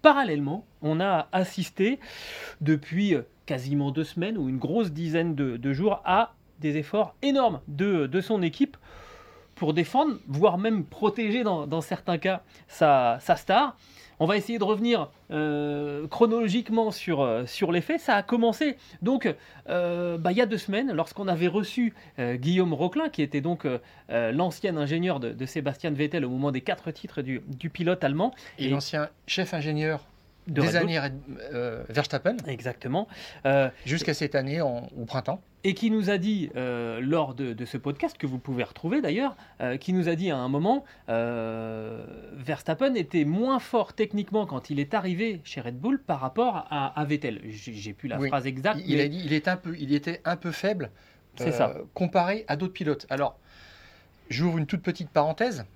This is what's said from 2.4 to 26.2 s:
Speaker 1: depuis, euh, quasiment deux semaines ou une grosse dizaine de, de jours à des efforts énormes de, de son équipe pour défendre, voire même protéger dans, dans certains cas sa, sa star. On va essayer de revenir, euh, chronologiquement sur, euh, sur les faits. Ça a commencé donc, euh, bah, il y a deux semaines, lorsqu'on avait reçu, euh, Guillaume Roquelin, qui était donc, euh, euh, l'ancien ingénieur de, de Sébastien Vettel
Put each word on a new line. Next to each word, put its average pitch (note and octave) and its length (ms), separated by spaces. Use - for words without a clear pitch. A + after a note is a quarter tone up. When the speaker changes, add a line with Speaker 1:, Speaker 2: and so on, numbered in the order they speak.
Speaker 1:
depuis, D#3+ 540
euh, A#2+ 80
quasiment C#3 440
deux D3+ 140
semaines G3+ 320
ou C#3 100
une C3 120
grosse A3 340
dizaine E3 420
de, C3 220
de C3+ 160
jours F#3+ 320
à G#3+ 300
des D3+ 160
efforts G3+ 440
énormes C4 460
de, D#3 400
de F3 140
son G3+ 200
équipe E3+ 360
pour D#3 180
défendre, B3 440
voire E3+ 300
même G#3 260
protéger G#3+ 600
dans, E3+ 220
dans D#3 140
certains E3+ 380
cas F#3 240
sa, B2+ 540
sa E3 160
star. G#3+ 400
On D#3+ 60
va G3 100
essayer A#3 240
de G3+ 60
revenir, G#3+ 440
euh, D3 760
chronologiquement A3+ 840
sur, D#3 300
euh, A#2+ 240
sur E3+ 260
les F3 80
faits. D#4+ 220
Ça A3 160
a G3 40
commencé A#3 540
donc, A3 320
euh, F3 480
bah, E3+ 160
il G3 40
y B3 40
a B3 40
deux G#3 120
semaines, A3+ 340
lorsqu'on F#3 380
avait F3 180
reçu, G#3+ 460
euh, B2 160
Guillaume E3+ 380
Roquelin, F3 340
qui - 140
était C#3+ 180
donc, E3 240
euh, B2+ 140
euh, A#2 240
l'ancien F3 420
ingénieur D#3 460
de, A#2 100
de A#2+ 140
Sébastien C#3+ 460
Vettel D3 340